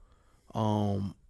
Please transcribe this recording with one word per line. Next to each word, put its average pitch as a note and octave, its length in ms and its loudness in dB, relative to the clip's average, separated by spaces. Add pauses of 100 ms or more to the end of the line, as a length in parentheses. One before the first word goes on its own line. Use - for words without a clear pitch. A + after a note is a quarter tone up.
(540)
um, G#2 600 0 (160)